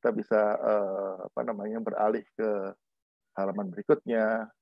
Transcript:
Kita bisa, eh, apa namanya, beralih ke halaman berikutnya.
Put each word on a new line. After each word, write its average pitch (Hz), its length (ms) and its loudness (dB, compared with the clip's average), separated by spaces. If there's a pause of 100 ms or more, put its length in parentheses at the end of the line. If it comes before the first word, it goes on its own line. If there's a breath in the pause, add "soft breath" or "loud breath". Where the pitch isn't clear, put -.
Kita 123 80 2
bisa, 110 320 2 (160)
eh, 98 720 0
apa - 160 -6
namanya, 110 400 -4
beralih 107 480 0
ke 101 400 -2 (640)
halaman 98 320 -2
berikutnya. 110 800 0 (140)